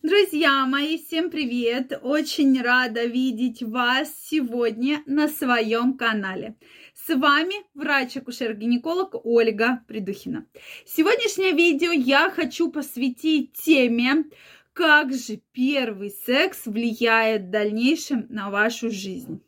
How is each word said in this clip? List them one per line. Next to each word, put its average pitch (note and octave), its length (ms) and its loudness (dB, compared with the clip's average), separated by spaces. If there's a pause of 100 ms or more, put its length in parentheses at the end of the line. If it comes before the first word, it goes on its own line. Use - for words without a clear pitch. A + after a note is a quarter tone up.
Друзья D#4 640 2
мои, C#4+ 320 -2
всем E4 320 -4
привет! B3+ 760 -2
Очень C4+ 580 2
рада A#3+ 420 0
видеть B3 600 -2
вас B3 440 0 (220)
сегодня B3 760 0
на D4 200 2
своём B3 720 0
канале. G#3+ 560 -4 (400)
С - 220 -6
вами D4+ 380 2 (200)
врач-акушер-гинеколог C4 1500 -2
Ольга A#3 640 2
Придухина. G3 580 -8 (400)
Сегодняшнее F#4+ 640 2
видео E4+ 400 2
я C#4 400 2
хочу E4+ 400 -2
посвятить C#4 840 -2
теме, C4 720 2 (460)
как D4+ 400 4
же A3+ 280 -6 (100)
первый B3 600 -2
секс C#4+ 560 0
влияет A3+ 800 2
в F3+ 40 -12
дальнейшем A3 800 0
на G3+ 220 -8
вашу A3 420 0
жизнь. F#3 560 -10